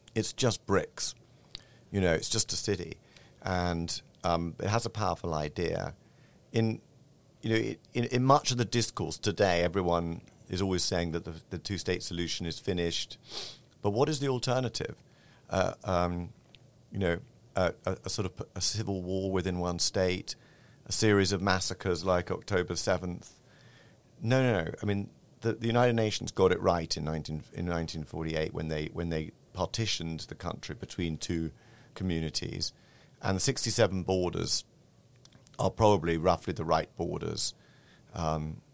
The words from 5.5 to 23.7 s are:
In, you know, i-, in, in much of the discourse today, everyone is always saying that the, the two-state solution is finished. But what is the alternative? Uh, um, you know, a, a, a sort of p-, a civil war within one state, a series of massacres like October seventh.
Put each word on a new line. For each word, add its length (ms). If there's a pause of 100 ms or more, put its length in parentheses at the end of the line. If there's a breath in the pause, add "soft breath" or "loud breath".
In, 300 (600)
you 80
know, 60
i-, 220 (160)
in, 120
in 200
much 260
of 60
the 80
discourse 520
today, 460
everyone 580 (280)
is 120
always 220
saying 280
that 120
the, 120 (160)
the 60
two-state 460
solution 420
is 140
finished. 580 (640 loud breath)
But 100
what 180
is 100
the 80
alternative? 680 (520 soft breath)
Uh, 240 (120)
um, 440 (640)
you 80
know, 200 (360)
a, 180 (120)
a, 200
a 40
sort 160
of 120
p-, 60 (120)
a 60
civil 400
war 300
within 280
one 200
state, 560 (500 soft breath)
a 60
series 400
of 100
massacres 640
like 260
October 440
seventh. 640 (840 soft breath)